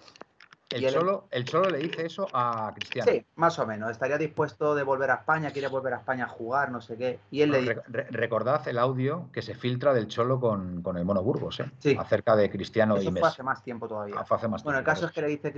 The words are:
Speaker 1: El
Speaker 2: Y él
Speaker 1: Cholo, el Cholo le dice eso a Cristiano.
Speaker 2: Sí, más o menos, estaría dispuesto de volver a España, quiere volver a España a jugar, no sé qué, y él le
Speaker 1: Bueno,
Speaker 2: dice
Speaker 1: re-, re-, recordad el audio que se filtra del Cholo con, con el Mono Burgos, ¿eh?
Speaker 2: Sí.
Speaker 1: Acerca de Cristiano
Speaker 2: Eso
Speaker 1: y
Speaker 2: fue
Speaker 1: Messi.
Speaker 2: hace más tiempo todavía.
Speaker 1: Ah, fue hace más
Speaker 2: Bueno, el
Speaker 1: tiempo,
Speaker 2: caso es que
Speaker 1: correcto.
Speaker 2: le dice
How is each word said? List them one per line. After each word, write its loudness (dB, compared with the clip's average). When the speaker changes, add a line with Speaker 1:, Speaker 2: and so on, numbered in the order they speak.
Speaker 1:
El -2
Speaker 2:
Y 2
él 4
Speaker 1:
Cholo, 2
el -2
Cholo 4
le 0
dice -4
eso -6
a 0
Cristiano. -2
Speaker 2:
Sí, 0
más 4
o 0
menos, -4
estaría -2
dispuesto 0
de 0
volver 2
a 4
España, 0
quiere -4
volver -2
a -2
España -4
a -12
jugar, -2
no -8
sé -10
qué, -4
y 0
él 4
le 4
Speaker 1:
Bueno, 0
Speaker 2:
dice -4
Speaker 1:
re-, -4
re-, -14
recordad 0
el -2
audio 0
que -6
se -8
filtra 2
del 2
Cholo 0
con, 0
con -2
el 0
Mono 2
Burgos, -2
¿eh? -6
Speaker 2:
Sí. 2
Speaker 1:
Acerca 2
de 4
Cristiano 2
Speaker 2:
Eso 0
Speaker 1:
y 0
Speaker 2:
fue -
Speaker 1:
Messi. 4
Speaker 2:
hace -14
más -4
tiempo -10
todavía. -6
Speaker 1:
Ah, -8
fue 2
hace -2
más -2
Speaker 2:
Bueno, 0
el -4
Speaker 1:
tiempo, 2
Speaker 2:
caso -2
es -8
que -4
Speaker 1:
correcto. -2
Speaker 2:
le -4
dice -4